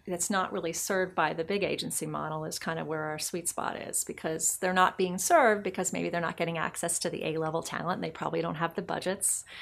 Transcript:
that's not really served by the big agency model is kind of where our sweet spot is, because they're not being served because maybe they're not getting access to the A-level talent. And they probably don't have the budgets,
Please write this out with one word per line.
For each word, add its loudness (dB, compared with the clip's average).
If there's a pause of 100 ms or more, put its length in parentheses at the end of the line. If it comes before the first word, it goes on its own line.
that's -2
not 2
really -2
served 0
by 4
the -2
big 0
agency -2
model -4
is -6
kind -4
of -4
where -2
our -4
sweet -4
spot -2
is, -4
because -2
they're 2
not 6
being 2
served 6
because 0
maybe 0
they're 0
not -2
getting 0
access -2
to 0
the -4
A-level 0
talent. -2
And -4
they -4
probably -2
don't -2
have 0
the -2
budgets, -2 (200)